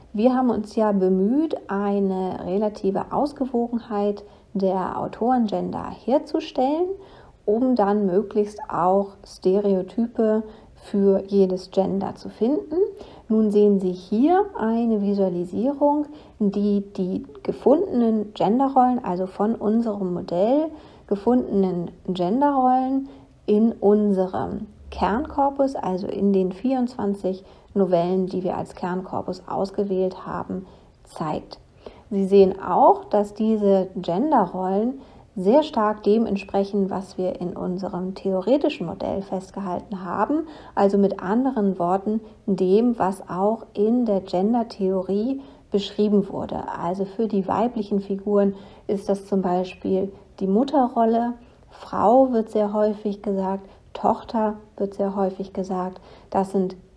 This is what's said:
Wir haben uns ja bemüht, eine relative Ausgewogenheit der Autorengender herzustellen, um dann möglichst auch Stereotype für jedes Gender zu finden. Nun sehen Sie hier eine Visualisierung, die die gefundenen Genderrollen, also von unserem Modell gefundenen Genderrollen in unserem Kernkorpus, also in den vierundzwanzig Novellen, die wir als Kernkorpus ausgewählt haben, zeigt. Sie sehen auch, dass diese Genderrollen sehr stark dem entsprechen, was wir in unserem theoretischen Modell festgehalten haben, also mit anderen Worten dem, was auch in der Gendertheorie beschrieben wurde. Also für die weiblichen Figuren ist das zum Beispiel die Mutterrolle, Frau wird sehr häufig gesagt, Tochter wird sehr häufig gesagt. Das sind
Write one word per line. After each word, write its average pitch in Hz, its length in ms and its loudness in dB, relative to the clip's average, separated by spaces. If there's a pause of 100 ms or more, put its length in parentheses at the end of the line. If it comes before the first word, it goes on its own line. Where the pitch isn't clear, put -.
(120)
Wir 233 220 2
haben 254 160 2
uns 214 240 -4
ja 214 180 2
bemüht, 196 640 2 (120)
eine 196 760 -2
relative 196 680 -2
Ausgewogenheit 233 1120 -2 (300)
der 190 440 -2
Autorengender 214 880 -2 (180)
herzustellen, 302 840 0 (560)
um 247 320 2
dann 208 300 2
möglichst 208 520 0 (100)
auch 185 420 2 (140)
Stereotype 208 1160 0 (320)
für 196 520 2
jedes 190 440 2
Gender 190 460 0
zu 196 120 -14
finden. 302 480 -2 (520)
Nun 220 220 4
sehen 208 300 6
Sie 185 100 0
hier 294 540 2 (120)
eine 226 460 0
Visualisierung, 202 1040 0 (320)
die 202 460 0 (120)
die 185 280 -4 (180)
gefundenen 240 920 2
Genderrollen, 254 680 2
also 185 220 -2
von 208 300 -2
unserem 208 580 0
Modell 202 520 0 (420)
gefundenen 196 840 0 (160)
Genderrollen 262 1040 2 (380)
in 220 260 4
unserem 190 920 0 (240)
Kernkorpus, 269 840 -2
also 185 320 -4
in 196 260 0
den 190 200 0
vierundzwanzig 202 920 -4 (300)
Novellen, 180 520 2
die 185 180 -6
wir 180 120 -4
als - 180 -10
Kernkorpus 185 760 -6
ausgewählt 190 800 -4
haben, 185 400 -8 (380)
zeigt. - 540 -8 (520)
Sie 196 160 0
sehen 190 360 6
auch, 269 420 6
dass 208 300 0
diese 202 600 2
Genderrollen 196 1040 0 (380)
sehr 214 240 6
stark 214 400 -2
dem 220 220 4
entsprechen, 196 640 -2
was 190 300 -8
wir 185 240 -4
in 175 120 -6
unserem 185 600 -6
theoretischen 196 720 0
Modell 185 340 -6
festgehalten 190 840 -8
haben, 220 440 -2 (280)
also 202 220 2
mit 196 260 2
anderen 208 560 0
Worten 196 420 0 (260)
dem, 202 520 2
was 196 300 -2
auch 208 460 -2
in 226 320 2
der 196 140 0
Gendertheorie 202 1200 -2 (280)
beschrieben 202 600 2
wurde. - 320 -8 (200)
Also 190 220 -4
für 220 240 -4
die 190 180 -2
weiblichen 214 540 -2
Figuren 202 540 0 (320)
ist 202 240 -4
das 196 160 -2
zum 196 160 0
Beispiel 185 680 -2 (300)
die 190 60 -2
Mutterrolle, 240 880 2 (340)
Frau 254 640 2
wird 220 160 0
sehr 208 240 0
häufig 214 480 -2
gesagt, 196 480 -4 (240)
Tochter 214 600 -2 (240)
wird 196 160 -4
sehr 196 220 -4
häufig 196 360 -4
gesagt. 185 480 -6 (300)
Das 190 220 -2
sind 190 240 -2 (200)